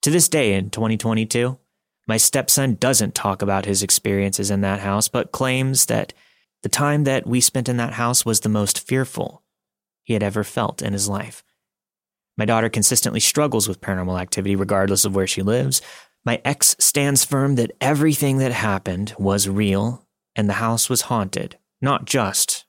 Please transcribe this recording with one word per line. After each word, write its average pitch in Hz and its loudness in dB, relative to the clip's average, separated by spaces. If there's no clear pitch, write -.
To 147 2
this 165 4
day 120 2
in 98 -2
twenty 110 0
twenty-two, 113 -2
my 113 0
stepson 131 2
doesn't 120 2
talk 98 -2
about 98 0
his 98 0
experiences 98 0
in 98 2
that 98 0
house, 98 0
but - -2
claims 131 0
that 110 -2
the - -6
time 147 2
that 135 0
we 120 2
spent 123 0
in 123 0
that 117 -4
house 120 0
was 113 0
the - -2
most 104 0
fearful - -4
he 117 -2
had 104 0
ever 104 -2
felt - -4
in 104 -4
his 98 -2
life. 104 -8
My 110 0
daughter 113 2
consistently - 0
struggles 123 2
with 95 -6
paranormal 92 -4
activity 98 -2
regardless 98 2
of 98 -2
where 95 2
she - -4
lives. 123 0
My 117 0
ex - 2
stands 139 2
firm 139 2
that 117 0
everything 143 2
that 131 0
happened 98 -2
was 98 0
real 101 0
and 104 0
the 98 0
house 113 0
was 123 0
haunted, 98 -4
not 131 -2
just - -2